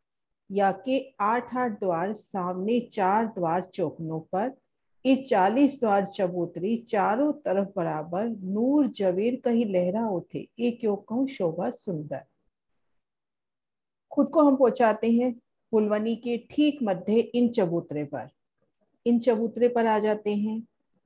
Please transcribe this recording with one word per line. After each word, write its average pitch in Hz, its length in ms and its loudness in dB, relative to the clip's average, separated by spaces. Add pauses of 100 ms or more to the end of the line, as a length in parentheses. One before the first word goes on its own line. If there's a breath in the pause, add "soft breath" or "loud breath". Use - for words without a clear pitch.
(520)
या 196 200 2
के 262 480 -4
आठ 240 360 -2
आठ 247 240 -2
द्वार 185 320 -2
सामने 196 680 -4
चार 220 460 0
द्वार 180 380 -2
चौकनों 160 560 -6
पर, 214 360 -6 (500)
ये 262 100 4
चालीस 247 640 2
द्वार 202 260 2
चबूतरी 180 720 -4
चारों 226 560 0
तरफ 196 440 -2
बराबर 170 520 -4
नूर 226 580 0
जवेर 202 580 0
कहीं 233 220 2
लहरा 190 420 0
उठे, 170 400 -6 (100)
ये 240 120 0
क्यों 220 260 -2
कहूँ 247 320 -4
शोभा 180 420 -4
सुंदर।" 151 540 -8 (1900)
खुद 285 160 2
को 302 140 4
हम 277 140 6
पहुंचाते 226 560 4
हैं 240 200 2 (400)
भुलवनी 214 440 0
के 233 220 -4 (120)
ठीक 294 320 2
मध्य 202 360 0
इन 240 300 2
चबूतरे 170 560 -2
पर। 135 240 -10 (800)
इन 240 140 4
चबूतरे 233 480 2
पर 233 180 0
आ 220 120 2
जाते 208 360 0
हैं। 220 320 -4 (400)